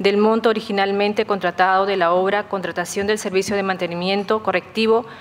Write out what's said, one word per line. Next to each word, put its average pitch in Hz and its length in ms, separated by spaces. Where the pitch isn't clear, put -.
del 202 160
monto 220 320
originalmente 208 760
contratado 185 640
de 196 100
la 170 160
obra 196 360
Contratación 180 580
del 214 120
Servicio 190 360
de 202 80
Mantenimiento 190 800
Correctivo 220 640